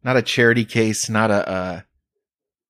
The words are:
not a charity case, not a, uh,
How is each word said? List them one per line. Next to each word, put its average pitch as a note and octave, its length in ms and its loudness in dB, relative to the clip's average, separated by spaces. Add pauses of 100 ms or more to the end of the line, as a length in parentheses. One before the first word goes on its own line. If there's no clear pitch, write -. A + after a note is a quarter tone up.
not B2+ 140 2
a A#2+ 40 4
charity A#2 440 2
case, A2 440 -2
not A2 220 0
a, G2+ 180 -2
uh, F2+ 320 -8 (880)